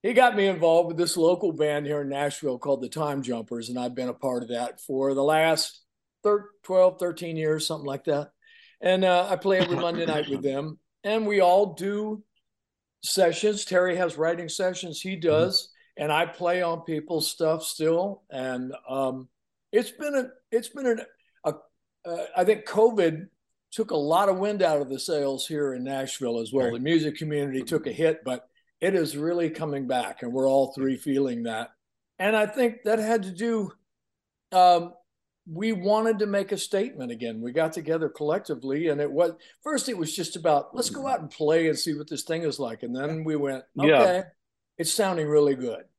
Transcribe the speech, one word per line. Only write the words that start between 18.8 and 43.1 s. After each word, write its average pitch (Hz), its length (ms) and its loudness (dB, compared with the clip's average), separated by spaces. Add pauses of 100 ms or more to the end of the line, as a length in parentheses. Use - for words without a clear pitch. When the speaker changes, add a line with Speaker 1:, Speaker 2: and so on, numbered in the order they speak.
Speaker 1:
um, 131 400 -4 (440)
it's 226 200 0
been 294 240 -6
a, 254 140 -2 (220)
it's 233 180 -2
been 277 180 -4
an, 226 140 2 (440)
a, - 80 -2 (520)
uh, 170 200 -6 (100)
I 180 80 10
think 208 220 4
covid 196 640 4 (440)
took 220 200 -4
a 185 60 -2
lot 165 320 4
of 185 100 2
wind 208 240 0
out 151 180 4
of 131 80 -6
the 135 100 -6
sails 139 460 -2
here 147 280 -2
in 123 100 -6
Nashville 131 560 -4
as 113 120 -6
well. 131 140 2
Speaker 2:
Right. 117 80 -2
Speaker 1:
The 120 60 -6
music 151 380 0
community 143 440 -4
took 156 240 -2
a 127 60 -4
hit, 156 320 0
but 123 240 -8 (340)
it 190 140 0
is 156 200 -2
really 165 360 -2
coming 143 360 -6
back, 123 360 -4
and 120 100 -8
we're 131 160 0
all 135 240 2
three 135 240 -2
feeling 135 460 -2
that. 117 260 -6 (480)
And 208 180 0
I 214 120 2
think 233 380 -2
that 214 120 2
had 220 260 0
to 185 80 -10
do, 208 400 -4 (800)
um, 175 420 6 (580)
we 202 220 -2
wanted 214 460 2
to 208 60 2
make 196 260 -2
a 202 60 -2
statement 190 540 -4
again. 113 300 -8
We 123 100 -6
got 160 220 0
together 160 360 -2
collectively, 151 800 -4
and 147 140 0
it 143 100 -2
was, 170 220 2 (300)
first 285 260 -4
it 214 80 -6
was 160 180 -6
just 170 200 -6
about, 160 400 0
"Let's 240 140 -2
go 277 180 -8
out 262 120 -2
and 156 100 -12
play 160 400 2
and 156 80 0
see 170 160 -4
what 147 160 -8
this 143 140 -8
thing 165 200 -4
is 147 160 -4
like." 117 240 -6
And 120 120 -8
then 151 280 -6